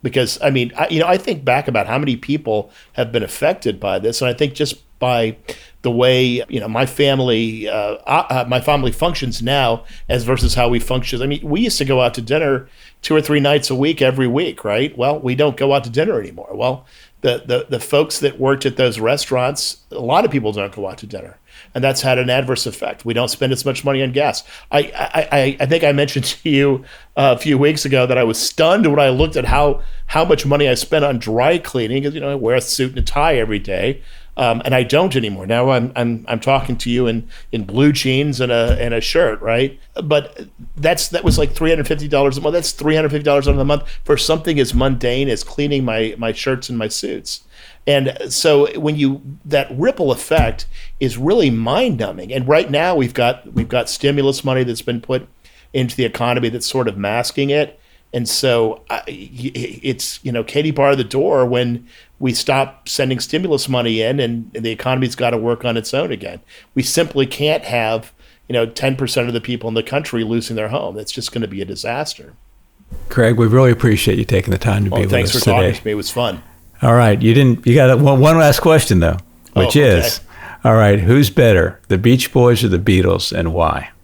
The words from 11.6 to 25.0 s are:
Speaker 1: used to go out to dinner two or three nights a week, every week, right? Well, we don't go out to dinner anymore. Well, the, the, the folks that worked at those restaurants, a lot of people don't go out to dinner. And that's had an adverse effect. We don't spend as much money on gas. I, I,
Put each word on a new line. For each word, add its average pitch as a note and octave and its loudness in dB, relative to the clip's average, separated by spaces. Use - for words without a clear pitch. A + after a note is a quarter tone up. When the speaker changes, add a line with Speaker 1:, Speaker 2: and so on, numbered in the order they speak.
Speaker 1:
used A#3 -2
to C#3+ -2
go C3+ 2
out B2 2
to B2 -8
dinner C3+ -2
two - 0
or D#3 4
three D3 0
nights C#3+ 2
a C3+ -2
week, D3 0
every C3 2
week, D3 -2
right? A#2 -2
Well, C#3 0
we B2+ -4
don't C#3 2
go C#3 2
out C#3 2
to A#2 -10
dinner C#3+ 0
anymore. E2 -14
Well, B2+ -4
the, A#2+ 0
the, B2 -2
the B2+ -4
folks D3 0
that C3+ -2
worked C3+ 0
at B2+ -2
those A#2 0
restaurants, B2+ -2
a - -12
lot C#3 0
of A3 2
people A2+ -2
don't G2+ -6
go G2+ -8
out F#2 -12
to A2 -18
dinner. F#2 -16
And B2+ -4
that's C3+ 0
had C3 2
an B2+ 0
adverse B2+ 0
effect. - -10
We A#2 -4
don't A#2+ 0
spend - -2
as C3 -4
much C#3 -4
money C#3 0
on B2+ -4
gas. C#3+ -2
I, D3 0
I, - -4